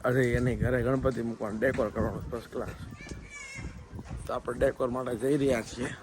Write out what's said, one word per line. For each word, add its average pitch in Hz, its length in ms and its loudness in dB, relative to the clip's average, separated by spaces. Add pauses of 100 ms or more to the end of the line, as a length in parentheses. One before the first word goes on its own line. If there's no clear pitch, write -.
અરે 127 260 6
એની 120 240 4
ઘરે 120 280 2
ગણપતિ 127 380 2
મૂકવાનું 110 380 -2
ડેકોર 123 300 2
કરવાનું 107 420 -2
ફર્સ્ટ 117 220 -8
ક્લાસ. 120 160 -4 (1600)
તો - 60 -4
આપણે 123 260 -4
ડેકોર 131 300 4
માટે 123 260 -2
જઈ 131 220 4
રહ્યા 135 240 4
છીએ. 120 260 -6 (160)